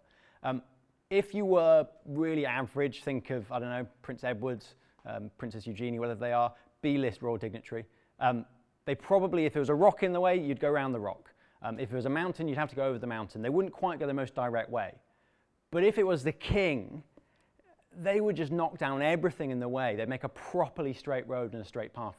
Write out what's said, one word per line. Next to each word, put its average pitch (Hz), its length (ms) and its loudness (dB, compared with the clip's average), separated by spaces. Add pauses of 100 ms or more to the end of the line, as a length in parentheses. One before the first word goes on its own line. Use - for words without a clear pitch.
(420)
Um, 131 200 -4 (480)
if 196 240 0
you 208 100 0
were 165 420 8 (200)
really 151 400 0
average, 131 580 -2
think 131 260 -4
of, 123 220 -4
I 123 60 -2
don't 120 100 -4
know, 123 180 -4 (140)
Prince 123 240 -10
Edward, 123 400 -4 (400)
um, 107 320 -10
Princess 110 300 -10
Eugenie, 117 320 -6
whatever 117 200 -4
they 120 140 -2
are, 120 200 2 (280)
B-list 139 420 0
royal 120 140 -2
dignitary, 113 480 -8 (340)
um, 123 280 2 (380)
they 143 100 -2
probably, 180 500 2
if 151 80 2
there 151 80 0
was 131 80 2
a 147 60 4
rock 180 280 6
in 185 100 2
the 175 80 0
way, 180 200 4
you'd 139 180 -2
go 147 100 0
around 139 240 0
the 117 80 -4
rock. 98 300 -8 (300)
Um, 110 180 -6
if 117 140 -6
it - 20 -2
was 123 120 -2
a 127 40 0
mountain, 165 380 -2
you'd 135 80 -2
have 147 140 -2
to - 60 -16
go 135 100 0
over 131 120 -2
the 113 80 -8
mountain. 110 360 -8
They 117 80 -2
wouldn't 180 240 0
quite 175 260 -4
go 151 60 -2
the 139 80 -2
most 135 200 -4
direct 117 360 -2
way. 110 240 -2 (760)
But 175 140 4
if 214 140 6
it 202 80 4
was 165 180 2
the 156 80 2
king, 151 680 0 (1000)
they 196 220 2
would 214 120 2
just 151 160 -2
knock 170 280 0
down 139 240 0
everything 160 480 2
in 127 100 -2
the 123 80 -2
way. 127 260 0
They'd 110 140 -2
make 131 160 -4
a 131 60 -6
properly 147 640 -4
straight 127 340 -4
road 123 240 -4
and 113 80 -8
a 104 40 -10
straight 107 280 -8
path 117 260 -10